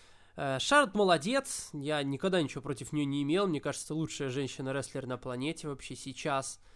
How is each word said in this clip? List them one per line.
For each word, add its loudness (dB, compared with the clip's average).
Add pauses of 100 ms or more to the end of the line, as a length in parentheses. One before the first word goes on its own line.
(360)
Э, -2
Шарлотт 6
молодец, 4
я 0
никогда 2
ничего -2
против -6
неё 2
не 0
имел, 2
мне 0
кажется, -6
лучшая -2
женщина-рестлер -4
на -4
планете -6
вообще -8
сейчас. -4 (160)